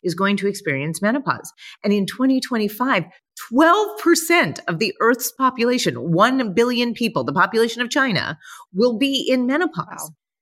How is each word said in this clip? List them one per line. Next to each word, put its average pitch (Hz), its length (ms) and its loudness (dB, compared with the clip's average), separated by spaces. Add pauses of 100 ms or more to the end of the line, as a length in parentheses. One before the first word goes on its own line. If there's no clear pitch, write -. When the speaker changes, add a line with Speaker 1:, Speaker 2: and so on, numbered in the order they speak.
Speaker 1:
is 175 100 -2
going 196 240 0
to 196 100 -2
experience 160 540 -4
menopause. 208 500 -2 (320)
And 208 80 2
in 202 140 2
twenty 262 340 0
twenty-five, 220 680 -2 (440)
twelve 339 500 2
percent 330 680 2
of 165 100 -2
the 202 240 -2
Earth's 233 300 0
population, 233 800 0
one 226 420 2
billion 240 400 2
people, 175 300 -2
the 143 100 -4
population 226 480 2
of 240 80 -4
China, 226 480 -2 (340)
will 226 280 2
be 269 280 0
in 254 200 2
menopause. 294 400 -2
Speaker 2:
Wow. 160 280 -14 (260)